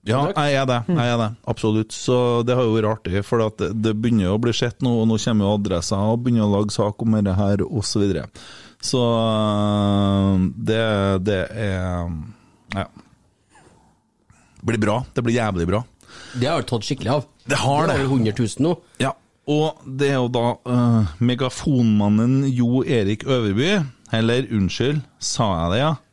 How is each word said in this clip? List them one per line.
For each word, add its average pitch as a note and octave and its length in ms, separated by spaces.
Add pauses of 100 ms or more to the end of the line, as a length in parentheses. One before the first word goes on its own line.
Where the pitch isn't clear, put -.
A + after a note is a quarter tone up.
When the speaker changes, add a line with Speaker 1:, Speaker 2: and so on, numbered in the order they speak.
Speaker 1:
Ja, A2+ 160
Speaker 2:
Takk. D3+ 160
Speaker 1:
jeg D3 240
er C3+ 80
det. B2 140
Speaker 2:
Mm. C3 180
Speaker 1:
Jeg A#2+ 140
er A#2 80
det. A2 40 (200)
Absolutt. A2 500
Så - 200 (260)
det B2 160
har B2+ 100
jo A2 80
vært G#2+ 140
artig, G2+ 340
for A#2 160
at A2 160
det, F2 140 (100)
det A2 160
begynner A2+ 300
jo F#2 100
å A2 80
bli A#2+ 80
sett A#2+ 320
nå, B2 160
og A2 80
nå A2+ 80
kommer G#2+ 320
jo G#2 60
adressa G2+ 420 (160)
og A#2+ 140
begynner A#2 180
å G#2 80
lage G2+ 240
sak G#2 240
om A2+ 160
det G2 220
her, G2 260
og G#2+ 240
så G#2+ 160
videre. E2 220 (560)
Så, - 180
øh, G#2 1400 (160)
det, A2 220 (400)
det G2 180 (160)
er, F#2 560 (640)
ja. F#2+ 100 (1700)
Det - 80
blir A2 160
bra. G#2+ 240
Det - 160
blir A#2 160
jævlig F#2 320
bra. G#2+ 100 (540)
Speaker 2:
Det B2+ 160
har E3 80
jo B2 80
tatt A2+ 160
skikkelig C3 320
av. C#3+ 100 (220)
Speaker 1:
Det C3+ 160
har C#3+ 240
Speaker 2:
Det D3 60
er - 20
Speaker 1:
det. C3+ 80
Speaker 2:
over C3+ 80
hundre A2 240
tusen B2 320
nå. F3 80 (240)
Speaker 1:
Ja, C3+ 160 (320)
og D3+ 400
det C3+ 240
er C3+ 80
jo B2 80
da, A#2+ 180 (220)
øh, A#2 560
megafonmannen A#2+ 1160 (100)
Jo B2 320
Erik G#2+ 400
Øverby, B2+ 540 (340)
eller A#2 400
unnskyld, A#2 480 (160)
sa - 380 (100)
jeg F2 140
det, C3+ 100
ja? D#3+ 60 (200)